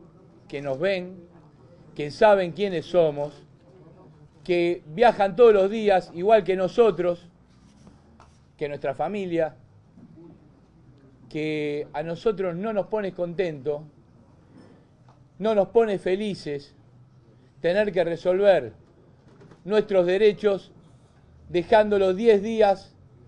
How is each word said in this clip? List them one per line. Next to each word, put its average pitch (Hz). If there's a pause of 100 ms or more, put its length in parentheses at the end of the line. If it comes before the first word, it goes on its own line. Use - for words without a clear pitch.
(480)
que 143
nos 135
ven, 180 (720)
que 147
saben 196
quiénes 180
somos, 147 (1120)
que 175
viajan 196
todos 226
los 196
días, 202
igual 190
que 190
nosotros, 180 (1300)
que 147
nuestra 139
familia, 165 (1700)
que 151
a 147
nosotros 170
no 208
nos 196
pone 202
contento, 156 (1600)
no 214
nos 190
pone 220
felices 180 (840)
tener 196
que 170
resolver 175 (960)
nuestros 196
derechos 202 (800)
dejándolos 196
diez 214
días 208 (320)